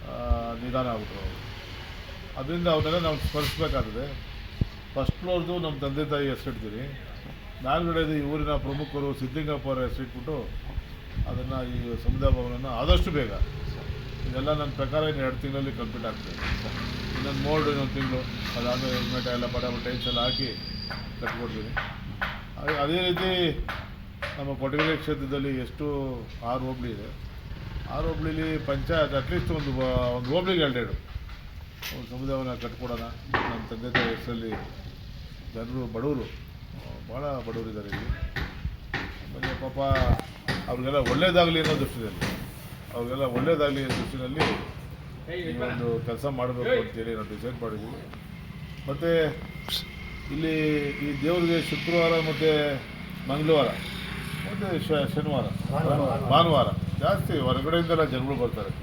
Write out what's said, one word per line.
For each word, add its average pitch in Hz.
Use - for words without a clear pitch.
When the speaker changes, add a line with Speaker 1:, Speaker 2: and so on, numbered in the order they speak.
Speaker 1:
ಆ, 120
ನಿಧಾನ 123
ಆಗ್ಬಿಟ್ರು 107
ಅವರು. 95
ಅದರಿಂದ 170
ಅವ್ರನ್ನೆಲ್ಲ 160
ನಾವು 151
ಸ್ಮರಿಸ್ಬೇಕಾಗ್ತದೆ. 135
ಫಸ್ಟ್ 135
ಫ್ಲೋರ್ದು 175
ನಮ್ಮ 151
ತಂದೆ 139
ತಾಯಿ 143
ಹೆಸರಿಡ್ತೀವಿ, 110
ಮೇಲ್ಗಡೆದು 160
ಈ 147
ಊರಿನ 151
ಪ್ರಮುಖರು 139
ಸಿದ್ಧಲಿಂಗಪ್ಪ 135
ಅವರ 131
ಹೆಸರಿಟ್ಬಿಟ್ಟು 127
ಅದನ್ನು, 127
ಈ 120
ಸಮುದಾಯ 131
ಭವನನ್ನು 123
ಆದಷ್ಟು 170
ಬೇಗ, 135
ಇದೆಲ್ಲ 143
ನನ್ನ 143
ಪ್ರಕಾರ 143
ಇನ್ನು 143
ಎರಡು 123
ತಿಂಗಳಲ್ಲಿ 139
ಕಂಪ್ಲೀಟ್ 117
ಆಗ್ತದೆ. -
ಇನ್ನೊಂದು 139
ಮೋಲ್ಡ್ 151
ಇನ್ನೊಂದು 139
ತಿಂಗಳು, 131
ಅದಾದಮೇಲೆ 127
ಹೆಲ್ಮೆಟ್ 123
ಎಲ್ಲ 123
ಪಟಾಪಟ್ 120
ಟೈಲ್ಸ್ 123
ಎಲ್ಲ 120
ಹಾಕಿ 123
ಕಟ್ಕೊಡ್ತೀನಿ. 110
ಅದೇ, 156
ಅದೇ 160
ರೀತಿ 180
ನಮ್ಮ 139
ಕೊಟಗೆರೆ 147
ಕ್ಷೇತ್ರದಲ್ಲಿ 139
ಎಷ್ಟು 139
ಆರು 123
ಹೋಬಳಿ 123
ಇದೆ, 101
ಆರು 151
ಹೋಬಳಿಲಿ 156
ಪಂಚಾಯತ್ 143
ಅಟ್ಲೀಸ್ಟ್ 151
ಒಂದು 135
ವ-, 127
ಒಂದು 123
ಹೋಬಳಿಗೆ 180
ಎರಡೆರಡು 123
ಒಂದು 117
ಸಮುದಾಯವನ್ನು 127
ಕಟ್ಕೊಡೋಣ. 120
ನಮ್ಮ 117
ತಂದೆ 117
ತಾಯಿ 117
ಹೆಸರಲ್ಲಿ 113
ಜನರು 117
ಬಡವರು, 123
ಭಾಳ 131
ಬಡವರಿದ್ದಾರೆ 113
ಇಲ್ಲಿ. 101
ಆಮೇಲೆ 131
ಪಾಪ 135
ಅವ್ರಿಗೆಲ್ಲ 127
ಒಳ್ಳೇದಾಗಲಿ 165
ಅನ್ನೋ 151
ದೃಷ್ಟಿಯಲ್ಲಿ, 113
ಅವ್ರಿಗೆಲ್ಲ 120
ಒಳ್ಳೇದಾಗಲಿ 139
ಅನ್ನೋ 123
ದೃಷ್ಟಿಯಲ್ಲಿ 131
ಈ 120
ಒಂದು 120
ಕೆಲಸ 120
ಮಾಡಬೇಕು 127
ಅಂತೇಳಿ 113
ನಾವು 107
ಡಿಸೈಡ್ 107
ಮಾಡಿದ್ದೀವಿ. 110
ಮತ್ತು 160
ಇಲ್ಲಿ 156
ಈ 143
ದೇವ್ರಿಗೆ 170
ಶುಕ್ರವಾರ 165
ಮತ್ತು 151
ಮಂಗಳವಾರ 151
ಇದು 190
ಶ-, 143
ಶನಿವಾರ, 139
Speaker 2:
ಭಾನುವಾರ. 143
Speaker 1:
ಭಾನುವಾರ. 147
ಜಾಸ್ತಿ 170
ಹೊರಗಡೆಯಿಂದೆಲ್ಲ 160
ಜನಗಳು 131
ಬರ್ತಾರೆ. 110